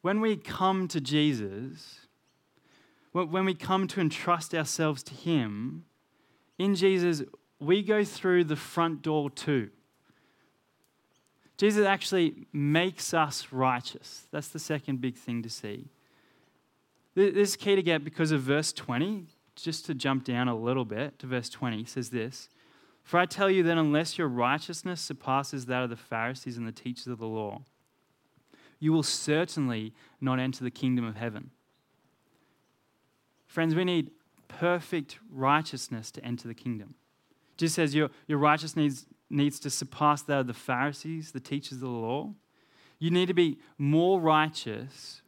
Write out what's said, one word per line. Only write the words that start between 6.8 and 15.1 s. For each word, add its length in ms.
we 240
go 220
through 400
the 100
front 460
door 280
too. 400
Jesus 280
actually 680
makes 600
us 380
righteous. 800
That's 160
the 120
second 420
big 160